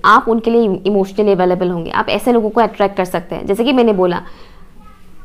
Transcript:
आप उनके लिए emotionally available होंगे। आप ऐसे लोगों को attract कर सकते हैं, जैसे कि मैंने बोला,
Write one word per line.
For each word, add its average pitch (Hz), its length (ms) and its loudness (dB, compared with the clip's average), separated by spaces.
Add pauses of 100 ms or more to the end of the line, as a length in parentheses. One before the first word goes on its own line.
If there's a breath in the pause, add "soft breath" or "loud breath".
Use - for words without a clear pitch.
आप 233 220 6
उनके 226 240 0
लिए 233 120 4 (220)
emotionally 196 460 0
available 180 380 2
होंगे। 170 220 -6
आप - 180 -2
ऐसे 226 220 0
लोगों 220 180 2
को 233 120 0
attract 202 360 0
कर 185 80 0
सकते 175 300 -6
हैं, - 100 -10
जैसे 208 180 0
कि 269 100 0
मैंने 233 200 4
बोला, 180 280 0 (1040 soft breath)